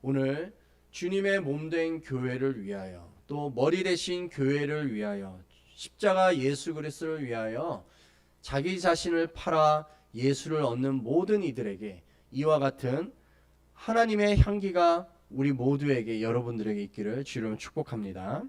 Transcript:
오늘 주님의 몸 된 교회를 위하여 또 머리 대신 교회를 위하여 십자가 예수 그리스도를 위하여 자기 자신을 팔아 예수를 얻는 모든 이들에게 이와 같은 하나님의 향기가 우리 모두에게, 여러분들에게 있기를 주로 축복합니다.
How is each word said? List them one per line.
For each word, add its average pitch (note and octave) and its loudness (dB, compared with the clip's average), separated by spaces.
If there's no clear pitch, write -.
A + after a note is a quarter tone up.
오늘 C#3 0
주님의 G3 0
몸 D3+ -4
된 E3 -2
교회를 B2+ -2
위하여 F#2+ -10
또 D3 -4
머리 D3+ 2
대신 F3+ -2
교회를 C#3+ 0
위하여 G2+ -6
십자가 F#3 2
예수 C#3 -2
그리스도를 D3+ -6
위하여 A#2 -4
자기 E3+ -4
자신을 E3+ 2
팔아 D#3 4
예수를 C#3 0
얻는 C3 0
모든 F3+ 2
이들에게 G#2 -6
이와 D3+ 2
같은 C#3 -2
하나님의 G#3+ 4
향기가 F3+ 4
우리 C#3 2
모두에게, B2+ 0
여러분들에게 A2+ 0
있기를 G#2+ -6
주로 A2 -6
축복합니다. A2 -6